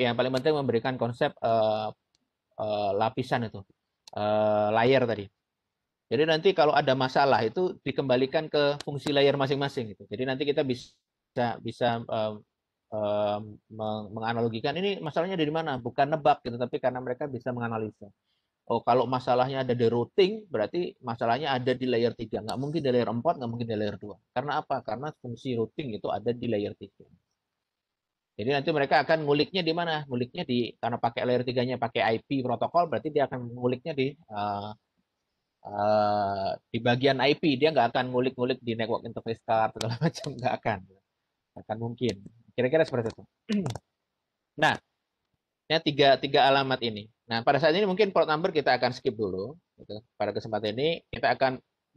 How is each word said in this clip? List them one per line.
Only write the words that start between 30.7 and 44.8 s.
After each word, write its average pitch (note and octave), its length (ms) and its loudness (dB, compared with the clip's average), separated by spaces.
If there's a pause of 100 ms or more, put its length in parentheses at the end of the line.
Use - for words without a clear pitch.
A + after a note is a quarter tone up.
karena A#2 240 -4
pakai A#2+ 240 0
layer B2 160 2
tiganya B2 400 -2
pakai A#2 320 0
I A2+ 80 0
P C3+ 240 -4
protokol, C#3+ 400 0
berarti D#3 240 -4
dia C#3+ 160 0
akan A#2+ 280 -8
nguliknya B2 400 -2
di, C3+ 200 -2
eh, G#2 560 -6 (960)
eh, G#2 840 2 (160)
di A#2+ 160 -6
bagian B2 400 2
I C#3+ 160 4
P. D3+ 160 2
Dia C#3+ 160 4
nggak A#2+ 240 2
akan B2+ 160 0
ngulik-ngulik B2+ 480 0
di A#2 160 -4
network A2+ 320 -2
interface A2+ 400 -8
card, A2 320 2
segala A#2 160 -2
<laughs> A#2 100 -6
macam, - 300 -2
nggak A#2 240 -2
akan. G#2+ 200 -2 (760)
Nggak F#2+ 160 -16
akan A2 80 -6
mungkin. A#2 360 -2 (360)
Kira-kira C3+ 320 2
seperti A2+ 320 -2
itu. - 80 -20 (240)
<clears throat> - 1120 -8
Nah, D3 160 4 (960)